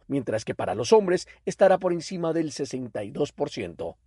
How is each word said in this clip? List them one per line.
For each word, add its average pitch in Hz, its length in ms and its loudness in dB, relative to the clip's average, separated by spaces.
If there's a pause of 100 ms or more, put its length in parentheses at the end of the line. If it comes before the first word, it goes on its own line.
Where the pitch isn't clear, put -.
mientras 123 400 -2
que - 80 -4
para 92 200 -4
los 110 180 0
hombres 190 340 4 (180)
estará 190 320 4
por 180 160 0
encima 170 400 -4
del 160 200 -2
sesenta 131 520 -8
y 101 60 -10
dos 143 220 -2
por - 180 -4
ciento. 85 560 -8